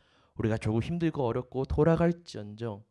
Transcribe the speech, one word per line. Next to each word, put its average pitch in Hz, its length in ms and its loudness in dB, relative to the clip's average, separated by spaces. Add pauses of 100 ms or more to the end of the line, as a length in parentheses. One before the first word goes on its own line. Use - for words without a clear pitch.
(340)
우리가 110 220 0
조금 110 260 0
힘들고 160 420 -2
어렵고 123 420 -4
돌아갈지언정 117 1200 0